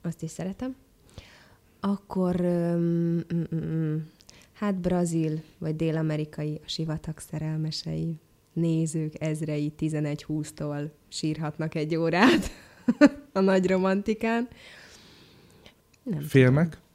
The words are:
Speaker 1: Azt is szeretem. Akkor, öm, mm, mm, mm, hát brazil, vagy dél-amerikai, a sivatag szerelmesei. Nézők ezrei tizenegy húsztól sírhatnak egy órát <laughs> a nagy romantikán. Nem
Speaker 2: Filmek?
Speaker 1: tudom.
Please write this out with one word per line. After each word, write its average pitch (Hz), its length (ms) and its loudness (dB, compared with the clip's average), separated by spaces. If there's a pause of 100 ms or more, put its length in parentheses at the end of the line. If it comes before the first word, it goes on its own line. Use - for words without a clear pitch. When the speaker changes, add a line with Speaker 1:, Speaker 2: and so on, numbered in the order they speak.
Speaker 1:
Azt 165 200 -6
is 160 80 -8
szeretem. 196 460 -8 (1040)
Akkor, 185 600 0
öm, 170 840 2 (100)
mm, 170 80 0 (120)
mm, 160 40 0
mm, 156 380 -2 (560)
hát 208 220 -2
brazil, 170 680 0 (160)
vagy 156 180 -4
dél-amerikai, 151 880 -2
a - 40 -16
sivatag 160 500 -6
szerelmesei. 156 1000 -6 (320)
Nézők 160 680 0
ezrei 151 480 -2
tizenegy 151 540 -4
húsztól 151 680 -6 (160)
sírhatnak 156 680 -4
egy 156 220 -2
órát 180 540 4 (420)
<laughs> - 400 6
a 190 80 0
nagy 190 260 4
romantikán. 202 800 0 (1500)
Nem 175 180 -4
Speaker 2:
Filmek? 143 480 6
Speaker 1:
tudom. - 120 -10 (140)